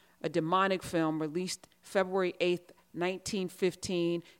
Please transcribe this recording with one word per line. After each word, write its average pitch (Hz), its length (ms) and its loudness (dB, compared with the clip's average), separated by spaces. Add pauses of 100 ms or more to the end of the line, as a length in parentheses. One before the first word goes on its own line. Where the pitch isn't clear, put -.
(220)
a 170 80 -2
demonic 175 520 2
film 160 400 0
released 165 460 -4 (140)
February 185 580 0
eighth, 175 320 0 (240)
nineteen 180 540 -2
fifteen. 170 720 0 (180)